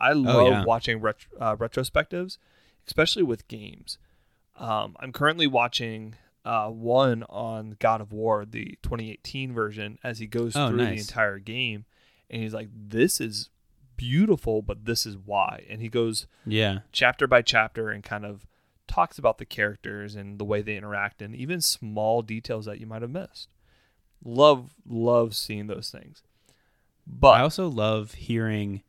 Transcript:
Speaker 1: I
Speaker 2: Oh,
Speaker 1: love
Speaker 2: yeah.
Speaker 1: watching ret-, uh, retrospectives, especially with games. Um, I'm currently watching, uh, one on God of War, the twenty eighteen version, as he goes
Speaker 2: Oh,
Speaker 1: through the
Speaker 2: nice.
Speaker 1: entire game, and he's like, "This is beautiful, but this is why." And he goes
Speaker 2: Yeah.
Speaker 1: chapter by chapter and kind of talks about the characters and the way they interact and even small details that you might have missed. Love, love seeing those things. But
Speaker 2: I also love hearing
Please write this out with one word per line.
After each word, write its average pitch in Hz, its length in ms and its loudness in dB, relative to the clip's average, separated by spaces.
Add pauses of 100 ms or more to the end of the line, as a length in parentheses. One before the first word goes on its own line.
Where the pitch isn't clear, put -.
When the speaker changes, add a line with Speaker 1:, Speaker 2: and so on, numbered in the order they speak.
Speaker 1:
I 135 120 4
Speaker 2:
Oh, - 40 4
Speaker 1:
love 123 320 6
Speaker 2:
yeah. 101 160 4
Speaker 1:
watching 113 360 0
ret-, 107 260 -2 (140)
uh, 110 160 0
retrospectives, 151 840 -4 (480)
especially 165 360 0
with 120 260 -2
games. - 500 -16 (580)
Um, 107 440 -4
I'm 131 120 -12
currently 156 340 2
watching, 117 680 -2 (280)
uh, 110 240 -2
one 117 560 2
on 110 540 -10
God 113 220 2
of 107 120 -12
War, 107 320 0
the 110 380 -12
twenty 113 280 -6
eighteen 131 420 -10
version, 107 500 -6
as 120 160 -8
he 110 80 -10
goes 113 300 -4
Speaker 2:
Oh, 143 120 2
Speaker 1:
through 120 100 0
the 120 60 2
Speaker 2:
nice. 107 240 -2
Speaker 1:
entire 104 300 -2
game, 110 480 -8 (420)
and 113 140 -6
he's 110 100 -6
like, 110 220 -8
"This 110 460 2
is 110 280 -8 (480)
beautiful, 127 640 2
but 104 240 -10
this 113 220 -2
is 101 100 -12
why." 101 540 -2
And 110 100 -10
he 117 80 -8
goes 113 380 -2 (180)
Speaker 2:
Yeah. 107 360 0 (100)
Speaker 1:
chapter 127 360 4
by 123 160 8
chapter 110 480 0
and 104 120 -10
kind 104 240 -10
of 101 200 -14 (420)
talks - 300 -2
about 120 200 0
the - 80 -16
characters 104 680 -6
and 101 220 -14
the 104 60 -4
way 104 160 0
they 104 160 -6
interact 101 460 -6
and 107 120 -14
even 147 280 -8
small 107 580 0
details 110 460 -8
that 104 140 -12
you 110 60 -14
might 110 160 -12
have 120 80 -8
missed. - 380 -12 (760)
Love, 131 520 6 (100)
love 117 500 2
seeing 104 340 -8
those - 220 -10
things. - 320 -20 (840)
But 131 240 8
Speaker 2:
I 113 100 10
also 165 280 0
love 107 460 -2
hearing 107 760 -4